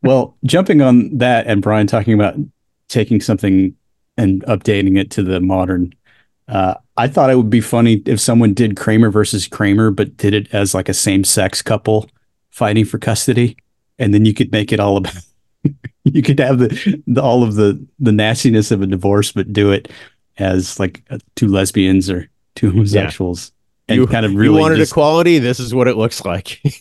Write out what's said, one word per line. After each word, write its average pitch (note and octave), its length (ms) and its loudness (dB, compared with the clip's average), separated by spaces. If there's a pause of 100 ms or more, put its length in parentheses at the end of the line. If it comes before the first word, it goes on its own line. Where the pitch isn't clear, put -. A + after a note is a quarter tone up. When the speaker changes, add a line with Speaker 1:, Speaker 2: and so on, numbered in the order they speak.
Speaker 1:
Well, B2+ 380 0
<laughs> - 60 -18
jumping E3+ 340 2
on B2+ 380 4
that B2 280 0
and G#2 140 0
Brian G#2 260 0
talking A2 280 0
about G#2 220 0 (520)
taking G#2+ 320 0
something F#2+ 540 0 (420)
and F#2+ 280 0
updating G2 540 0
it F#2+ 120 -4
to - 120 -4
the F#2 180 -2
modern F#2 520 -2 (560)
uh, F#2+ 260 -2 (220)
I A#2+ 120 -2
thought C#3+ 220 2
it C3 60 4
would A2+ 140 2
be A#2 100 2
funny A#2 460 2
if G#2+ 140 0
someone A2+ 340 2
did G#2+ 220 -2
Kramer A2 340 2
versus G#2 360 -2
Kramer, G#2+ 440 0
but G2 260 -4
did G#2 180 0
it G#2 180 -2
as, G2+ 220 -2
like, F#2+ 140 -4
a F#2+ 60 -2
same-sex G2 680 -2
couple G#2+ 460 -2 (420)
fighting A2 340 0
for G#2+ 140 -8
custody, A#2 580 -2 (420)
and G#2 160 0
then G#2 100 4
you A2 100 4
could G#2+ 160 -2
make G#2+ 220 -2
it G#2 80 0
all G2+ 160 2
about, F#2+ 180 -6 (480)
<laughs> - 420 -8
you C#3 180 2
could C3+ 180 0
have C3 180 2
the, B2 480 -2
the, B2 160 0
all B2 200 2
of A2 140 0
the, G2+ 280 0 (160)
the A#2+ 120 2
nastiness G#2+ 580 0
of G#2 120 0
a G2 40 -2
divorce, G2 440 -2
but B2 220 -6
do G2+ 180 2
it - 200 -2 (480)
as, F#2+ 420 -4
like, F#2 300 -6
uh, - 80 -10 (180)
two A2+ 120 0
lesbians F#2+ 600 0
or F2+ 200 -6 (260)
two - 140 -2
Speaker 2:
Yeah. F#2+ 40 -2
Speaker 1:
homosexuals F#2+ 800 -2 (360)
and A2 80 0
Speaker 2:
You, B2+ 100 4
Speaker 1:
kind A#2 200 -2
of G2 60 -2
Speaker 2:
you G2 60 -2
Speaker 1:
really D3 220 4
Speaker 2:
wanted D#3 160 2
Speaker 1:
just D#3 160 0
Speaker 2:
equality? E3 460 2
This B2 220 -2
is A#2+ 140 -8
what B2 140 2
it B2 80 -2
looks A2 280 -4
like. F#2+ 360 -8 (200)